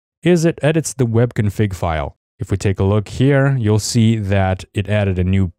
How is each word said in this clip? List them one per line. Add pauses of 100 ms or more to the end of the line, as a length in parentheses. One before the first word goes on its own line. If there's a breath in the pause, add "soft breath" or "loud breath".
(220)
is
it
edits
the
web
config
file. (220)
If
we
take
a
look
here,
you'll
see
that
it
added
a
new